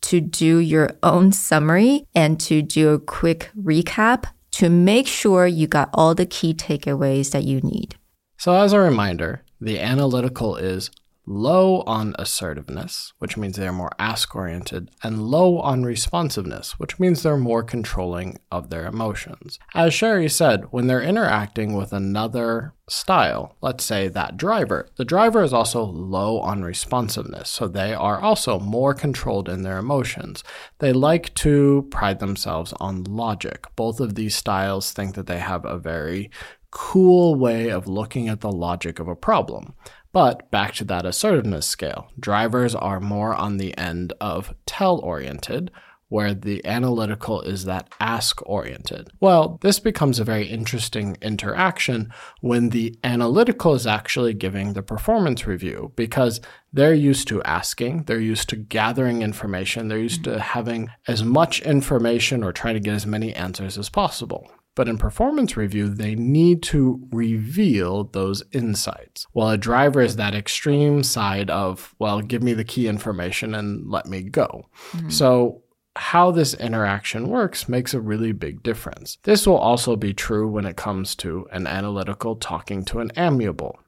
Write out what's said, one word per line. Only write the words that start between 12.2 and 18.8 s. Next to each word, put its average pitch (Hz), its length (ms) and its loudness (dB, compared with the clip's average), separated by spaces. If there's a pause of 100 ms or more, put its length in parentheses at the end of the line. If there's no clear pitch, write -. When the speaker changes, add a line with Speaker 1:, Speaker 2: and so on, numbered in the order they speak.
Speaker 2:
which - 180 -8
means 98 180 -6
they 95 140 -6
are 90 40 -4
more 90 260 -6
ask-oriented, 92 920 -6 (120)
and 110 220 -4
low 170 340 4
on 135 260 0
responsiveness, 120 960 -4
which - 200 -10
means 180 240 4
they're 156 140 2
more 117 260 2
controlling 92 760 -4 (120)
of 87 200 -8
their 85 160 -6